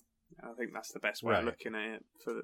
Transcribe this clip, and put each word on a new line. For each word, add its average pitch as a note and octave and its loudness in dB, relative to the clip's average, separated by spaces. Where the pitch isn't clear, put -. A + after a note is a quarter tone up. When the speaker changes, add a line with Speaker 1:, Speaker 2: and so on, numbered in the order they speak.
Speaker 1:
I A#2 -10
think A#2+ -2
that's - -6
the - -8
best G#2 0
way A#2 4
of G2+ 6
Speaker 2:
Right. - 0
Speaker 1:
looking A2+ 0
at G#2+ -2
it - -14
for, A#2 -2